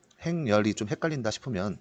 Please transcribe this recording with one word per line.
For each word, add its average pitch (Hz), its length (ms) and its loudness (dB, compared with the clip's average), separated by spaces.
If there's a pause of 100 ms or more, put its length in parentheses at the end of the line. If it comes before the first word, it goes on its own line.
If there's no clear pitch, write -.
(220)
행열이 107 520 2
좀 107 140 -4
헷갈린다 143 440 -2
싶으면 101 500 -4